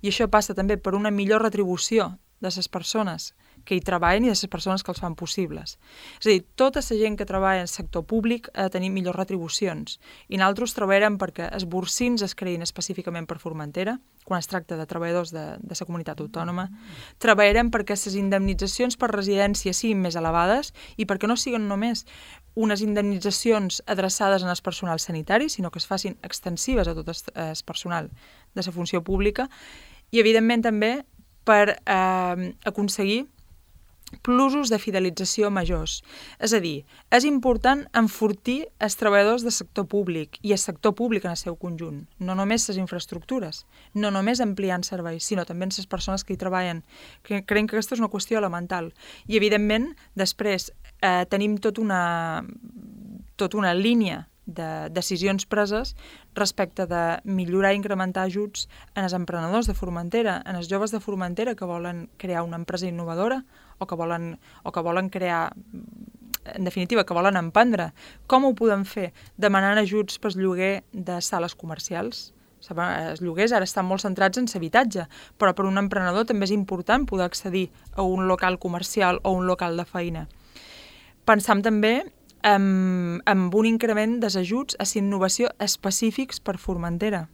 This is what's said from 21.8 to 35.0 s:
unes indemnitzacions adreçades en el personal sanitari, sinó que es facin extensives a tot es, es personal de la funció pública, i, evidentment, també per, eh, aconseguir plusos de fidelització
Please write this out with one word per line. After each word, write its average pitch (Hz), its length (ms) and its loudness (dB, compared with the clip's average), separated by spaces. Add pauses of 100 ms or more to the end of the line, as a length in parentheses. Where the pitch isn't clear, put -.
unes 214 300 2
indemnitzacions 202 1040 0
adreçades 190 540 2
en 185 60 -2
el 175 140 -4
personal 170 360 -4
sanitari, 190 500 0
sinó 180 220 -4
que 170 80 -10
es - 80 -6
facin 190 340 -4
extensives 180 680 -2
a 170 60 -4
tot 160 160 -8
es, 165 140 -10 (100)
es 160 300 -8
personal 170 460 -6 (440)
de 190 80 -6
la 180 100 -6
funció 170 320 -2
pública, 196 460 0 (640)
i, 233 80 4
evidentment, 226 420 6
també 220 320 2 (500)
per, 208 420 6
eh, 185 680 0 (160)
aconseguir 202 540 0 (960)
plusos 262 480 4
de 226 80 2
fidelització 190 720 0